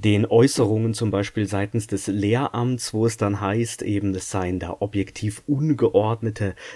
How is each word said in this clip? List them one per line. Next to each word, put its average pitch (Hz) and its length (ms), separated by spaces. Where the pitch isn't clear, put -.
den 104 240
Äußerungen, 113 680
zum 110 200
Beispiel 101 340
seitens 101 400
des - 220
Lehramts, 120 840
wo 110 140
es 117 100
dann 101 240
heißt, 110 420
eben, 101 320
es 92 140
seien 92 300
da 85 220
objektiv 107 680
ungeordnete 110 1080